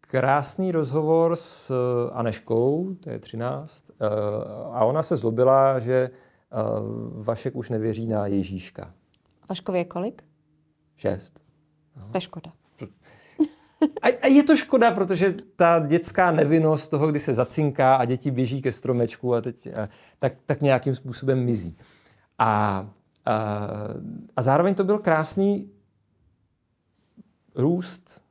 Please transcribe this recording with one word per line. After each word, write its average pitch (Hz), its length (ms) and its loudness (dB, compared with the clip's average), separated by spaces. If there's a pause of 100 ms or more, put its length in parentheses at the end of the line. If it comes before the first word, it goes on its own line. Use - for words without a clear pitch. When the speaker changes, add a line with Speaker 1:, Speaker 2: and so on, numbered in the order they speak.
Speaker 1:
krásný 139 680 0
rozhovor 160 640 2
s, - 360 -12
eh, 123 420 -2
Aneškou, 120 880 -2
to 160 100 -16
je 117 100 -10
třináct, 127 720 -10
eh, - 40 -20 (760)
a 117 140 2
ona 143 180 2
se 160 140 0
zlobila, 131 640 4
že, 120 140 -2
eh, - 640 -4 (680)
Vašek 117 320 -4
už 123 140 -8
nevěří 110 380 -4
na 104 200 -2
Ježíška. 95 680 -6 (560)
Speaker 2:
Vaškovi 185 280 -4
je 175 80 0
kolik? 180 380 -8 (720)
Speaker 1:
Šest. - 480 -8 (520)
No. 101 160 -20
Speaker 2:
To 185 60 -2
je 185 40 -2
škoda. 165 300 -14 (1500)
Speaker 1:
A, - 60 2 (140)
a - 60 2
je 277 160 8
to 302 120 6
škoda, 233 360 4
protože 190 440 0 (200)
ta 170 240 6
dětská 165 520 2
nevinnost 156 560 2
toho, 156 240 0
kdy 147 80 0
se 143 140 -2
zacinká 135 640 2
a 127 100 2
děti 127 260 -2
běží 127 300 -2
ke 135 100 -2
stromečku 120 640 -2
a 117 60 0
teď, 120 260 -10
eh, 107 220 -8 (300)
tak, 135 140 0 (120)
tak - 160 -2
nějakým 135 340 2
způsobem 131 500 -2
mizí. 98 320 -4 (640)
A, 104 500 0 (360)
a, 107 420 -2 (680)
a 135 60 -2
zároveň 156 340 2
to 196 80 0
byl 208 160 0
krásný 196 720 0 (1800)
růst 165 760 -2